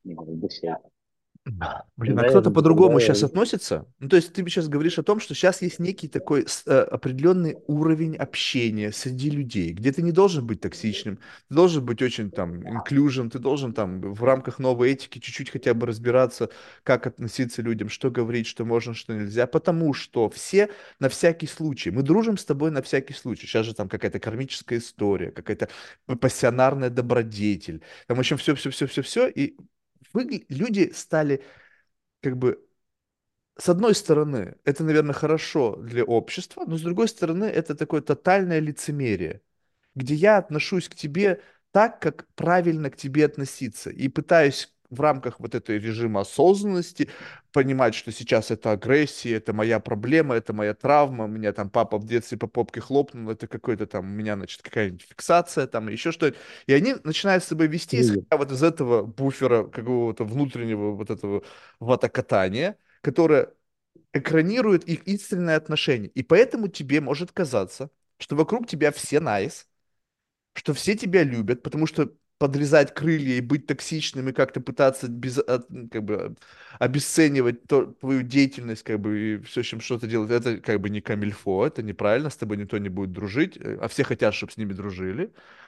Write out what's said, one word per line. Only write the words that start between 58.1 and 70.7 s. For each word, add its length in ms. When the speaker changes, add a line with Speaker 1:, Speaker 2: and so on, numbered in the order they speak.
Speaker 2:
вот 160
из 100
этого 400
буфера 600
какого-то 600
внутреннего 680
вот 180
этого 320
ватакатания, 1000
которое 520
экранирует 720
их 200
истинное 520
отношение. 540
И 120
поэтому 460
тебе 320
может 320
казаться, 580
что 180
вокруг 300
тебя 240
все 280
nice, 460
что 180